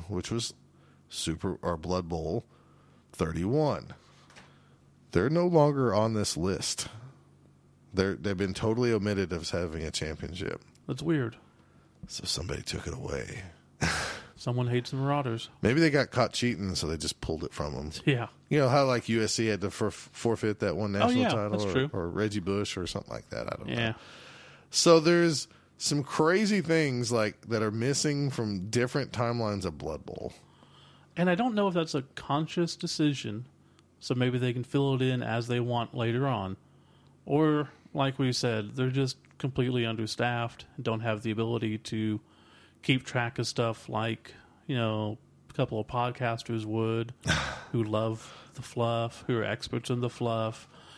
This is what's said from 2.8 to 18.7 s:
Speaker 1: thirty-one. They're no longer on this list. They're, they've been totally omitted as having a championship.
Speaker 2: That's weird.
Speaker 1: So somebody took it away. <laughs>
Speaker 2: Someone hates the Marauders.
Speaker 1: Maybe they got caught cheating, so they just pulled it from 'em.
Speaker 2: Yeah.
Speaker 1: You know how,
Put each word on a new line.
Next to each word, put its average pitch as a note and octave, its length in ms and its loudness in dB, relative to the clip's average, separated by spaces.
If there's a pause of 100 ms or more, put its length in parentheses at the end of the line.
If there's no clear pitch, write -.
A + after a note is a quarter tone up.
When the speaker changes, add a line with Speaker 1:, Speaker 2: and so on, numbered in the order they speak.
Speaker 1:
thirty-one. F#2+ 800 0 (1160)
They're G2+ 180 4
no E3+ 160 2
longer D3 480 6
on A2 200 4
this G#2 220 0
list. - 520 -2 (1080)
They're, F#2+ 220 2
they've G2+ 200 -4
been F#2 180 -2
totally A2+ 380 0
omitted G2 400 0
as E2+ 200 -6
having E2 340 -2
a D2+ 60 -6
championship. D#2 720 -6 (240)
Speaker 2:
That's C3 160 -6
weird. D3 360 -2 (720)
Speaker 1:
So - 160 -10
somebody - 360 -4
took - 260 -8
it E2+ 60 -6
away. - 500 -8 (380)
<laughs> D#2+ 80 2 (460)
Speaker 2:
Someone B2 320 -2
hates A#2+ 240 0
the C#3 60 -4
Marauders. C3+ 500 -2 (140)
Speaker 1:
Maybe B2+ 180 4
they E3 100 6
got C#3 220 2
caught A#2+ 220 4
cheating, G2+ 420 0
so E2 120 -2
they D#2+ 100 0
just D2+ 240 -6
pulled - 240 -4
it - 80 -10
from D2 200 -4
'em. D2 180 -6 (120)
Speaker 2:
Yeah. A#2+ 240 2 (220)
Speaker 1:
You D3 100 4
know C3+ 80 6
how, C#3 160 6